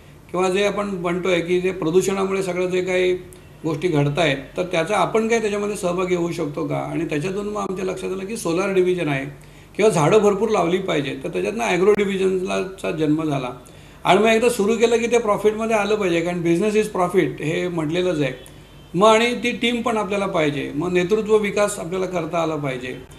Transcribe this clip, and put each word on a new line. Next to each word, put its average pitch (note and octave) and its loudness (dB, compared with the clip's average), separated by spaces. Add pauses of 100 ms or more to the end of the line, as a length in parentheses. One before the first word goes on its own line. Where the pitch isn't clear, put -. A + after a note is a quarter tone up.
(300)
किंवा F#3 0
जे G3+ 0
आपण G3+ -2
म्हणतोय F3+ -2
की F3+ 0
जे F#3 -2
प्रदूषणामुळे F#3+ 0
सगळं F3+ -2
जे F3+ -2
काही F#3 0 (500)
गोष्टी D#3 -2
घडतायत, D3 2 (200)
तर F#3 -2
त्याचा F3 -2
आपण A3 2
काय A3+ 2
त्याच्यामध्ये G#3 -2
सहभागी F3+ -2
होऊ E3+ -2
शकतो D3+ -4
का? C#3+ -2
आणि D3 -4
त्याच्यातून F#3 -4
मग G#3 -6
आमच्या F#3+ -6
लक्षात F#3 -4
आलं F#3+ -8
की A3 -8
solar F#3 -2
division F3+ 2
आहे C3+ -2 (520)
किंवा G#3+ 6
झाडं E3+ 4
भरपूर G3+ 2
लावली F#3 2
पाहिजेत, C#3+ -4
तर F3+ -4
त्याच्यातनं G3 -4
agro F#3+ 4
डिव्हिजनला F#3+ 0
चा F#3+ -6
जन्म D#3 0
झाला. C3+ -2 (560)
आणि F3 6
मग A3 6
एकदा A3+ 4
सुरू A3+ 2
केलं A#3 2
की A#3 0
ते A#3 4
प्रॉफिटमध्ये G#3+ 0
आलं G3+ 0
पाहिजे, F3+ 2
कारण F3 -2
business E3+ 2
is G#3+ 2 (100)
profit F3 0
हे F3 -2
म्हटलेलंच E3+ -2
आहे. C3 0 (640)
मग G3 6
आणि A#3 4
ती A#3+ -2
team A#3 0
पण A#3 0
आपल्याला G3+ -2
पाहिजे, D3 0
मग E3+ -2
नेतृत्व G3+ 2
विकास G3+ 0
आपल्याला F#3 -4
करता E3+ -4
आला D#3+ -2
पाहिजे B2+ -6 (220)